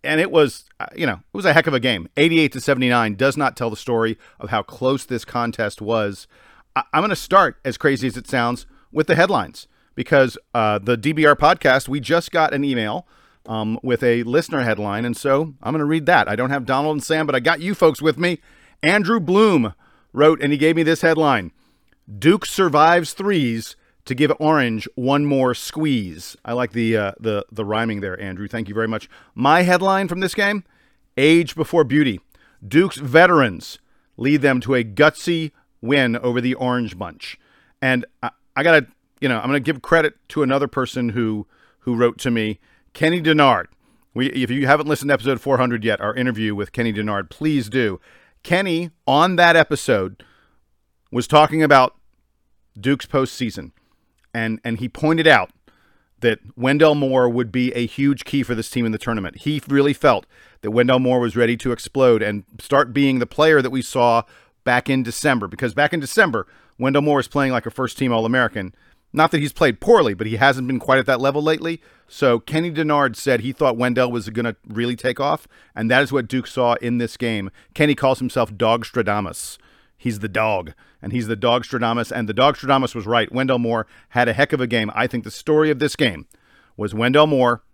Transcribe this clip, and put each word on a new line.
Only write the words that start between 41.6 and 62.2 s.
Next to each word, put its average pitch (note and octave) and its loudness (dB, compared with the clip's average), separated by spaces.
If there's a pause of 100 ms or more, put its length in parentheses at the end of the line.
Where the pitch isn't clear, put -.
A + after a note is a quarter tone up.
who A#2+ -4
wrote A#2+ 2
to B2+ -4
me, A2 -4 (320)
Kenny E3 0
Denard. D3 4 (480)
We, B2+ -2
if B2+ -4
you C3+ -2
haven't D3 2
listened C#3+ -4
to C#3 2
episode A#2+ -2
four C3+ 0
hundred A#2+ 0
yet, G#2+ 0
our G#2 -4
interview A2 -4
with G2+ -8
Kenny A#2 -4
Denard, G2+ -6
please C#3+ -4
do. A2 -2 (440)
Kenny, F3 -2 (160)
on E3 2
that E3+ 6
episode, B2 0 (880)
was A#2+ -4
talking D#3 4
about C3+ 4 (840)
Duke's C3 -2
postseason, A#2 -4 (600)
and, A2+ -4
and A#2 -6
he B2 -8
pointed D#3+ 0
out A#2+ 6 (720)
that A2+ 0 (180)
Wendell D3 4
Moore C3 2
would A#2+ -2
be B2 0
a A#2+ -4
huge C#3 -2
key C#3 -2
for B2 -4
this A2+ -6
team A#2+ -2
in A2+ -2
the G#2+ -6
tournament. G#2+ -6
He D3 -4
really C#3 2
felt B2 2 (340)
that - -6
Wendell B2 2
Moore B2+ 2
was A#2 -2
ready A#2 2
to B2 -4
explode A#2+ 2